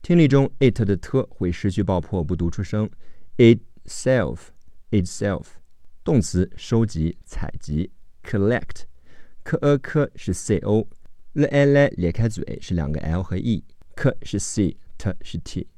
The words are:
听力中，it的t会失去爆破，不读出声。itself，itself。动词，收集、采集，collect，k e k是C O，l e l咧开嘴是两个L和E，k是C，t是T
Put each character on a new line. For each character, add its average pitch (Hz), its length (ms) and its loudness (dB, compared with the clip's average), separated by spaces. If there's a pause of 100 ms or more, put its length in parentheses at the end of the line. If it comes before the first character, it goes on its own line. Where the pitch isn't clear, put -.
听 175 140 4
力 165 100 8
中 135 320 6
，it 123 260 4
的 98 120 2
t 131 320 -2
会 90 240 -2
失 98 180 -2
去 101 120 -2
爆 92 180 2
破， 87 240 -4
不 92 100 -2
读 85 140 -2
出 85 140 -2
声。 107 260 -2 (480)
itself，itself。 - 2000 0 (580)
动 143 180 4
词， 90 360 0
收 117 300 0
集、 82 400 -2
采 - 340 -4
集 76 300 -4 (340)
，collect，k - 1400 -4
e 143 180 4
k 143 380 -2
是 - 160 -4
C 95 280 0
O，l - 840 -2
e - 20 4
l 143 500 6
咧 87 140 0
开 113 180 0
嘴 - 340 -6
是 - 120 -4
两 78 160 0
个 76 100 -2
L 85 220 -2
和 92 140 -4
E，k - 880 -2
是 - 160 -4
C，t - 800 -2
是 - 180 -6
T - 400 -8